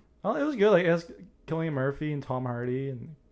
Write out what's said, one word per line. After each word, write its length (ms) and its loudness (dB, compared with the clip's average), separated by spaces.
Oh, 120 0
it 60 0
was 140 0
good. 140 6
Like, 140 6
it 40 4
has 220 0
Cillian 260 -2
Murphy 400 -2
and 100 -4
Tom 220 -4
Hardy 460 -4
and 240 -12